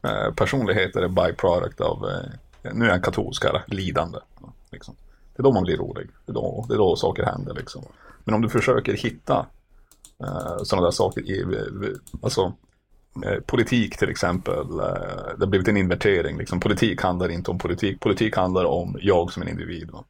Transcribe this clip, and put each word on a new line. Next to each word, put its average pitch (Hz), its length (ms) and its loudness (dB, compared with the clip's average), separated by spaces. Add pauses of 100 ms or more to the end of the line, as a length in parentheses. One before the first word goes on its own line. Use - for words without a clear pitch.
Eh, 104 300 -2
personligheter 98 680 2
är 90 60 2
byproduct 90 720 2
av, - 280 -2
eh, - 640 -10
nu 117 120 2
är 107 40 6
jag 90 80 6
en 90 60 0
katolsk - 400 -2
här, - 240 2
lidande, 87 520 -2 (200)
va? - 140 -20 (180)
Liksom. - 240 -18 (400)
Det 131 60 -6
är - 20 0
då 135 80 8
man 95 120 4
blir 87 140 2
rolig. - 300 -6 (180)
Det - 60 -10
är - 20 -6
då, - 340 -4
det 117 60 0
är 107 40 2
då 95 180 6
saker - 280 0
händer, - 300 -4
liksom. - 300 -12 (400)
Men 110 120 0
om 110 60 2
du 113 80 2
försöker 120 440 2
hitta, - 520 -2 (760)
eh, 85 400 -6
såna 95 180 0
där 87 100 4
saker - 300 0
i, 95 240 -4 (760)
alltså, 95 300 0 (720)
eh, 101 200 0
politik 117 520 2
till - 120 2
exempel, 87 680 -2
eh, 87 580 -6
det - 20 -14
har 95 80 4
blivit 95 200 2
en 104 100 4
invertering, 90 600 2
liksom. 87 220 -4
Politik 104 420 2
handlar 90 280 0
inte 87 220 -4
om 90 60 -2
politik. 95 420 -2
Politik 107 360 2
handlar 92 300 2
om 87 360 0
jag 90 320 4
som 87 100 -6
en 80 60 -4
individ, 82 420 -8
va? - 180 -16